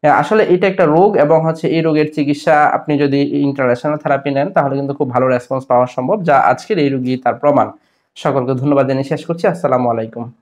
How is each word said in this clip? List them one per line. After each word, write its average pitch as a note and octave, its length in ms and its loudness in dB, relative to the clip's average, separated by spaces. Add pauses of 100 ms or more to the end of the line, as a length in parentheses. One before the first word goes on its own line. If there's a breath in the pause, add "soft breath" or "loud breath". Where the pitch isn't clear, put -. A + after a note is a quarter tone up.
আহ, D3+ 60 4
আসলে F3 340 2
এটা F3+ 240 2
একটা F#3+ 180 0
রোগ F3 320 2
এবং D#3 280 2
হচ্ছে D#3+ 220 -4
এই D#3+ 140 0
রোগের D3+ 320 0
চিকিৎসা D3 500 0
আপনি D3 340 0
যদি C#3 200 2 (240)
ইন্টারন্যাশনাল C3+ 560 -2
থেরাপি C#3+ 340 -2
নেন C#3 180 -2
তাহলে C#3+ 260 0
কিন্তু C#3 180 -4
খুব C#3 160 -4
ভালো B2+ 180 0
রেসপন্স C3 380 -2
পাওয়া B2 220 2
সম্ভব, E3+ 360 -4
যা D3+ 140 2
আজকের B2+ 420 0
এই C#3+ 100 2
রোগী B2+ 280 -2
তার B2+ 160 -2
প্রমাণ। B2 380 0 (440 soft breath)
সকলকে C3+ 380 -2
ধন্যবাদ C#3 340 0
জানিয়ে C3+ 160 -2
শেষ D3+ 220 -6
করছি। E3+ 220 -2
আসসালামু B2+ 420 0
আলাইকুম। A2+ 420 -6 (100)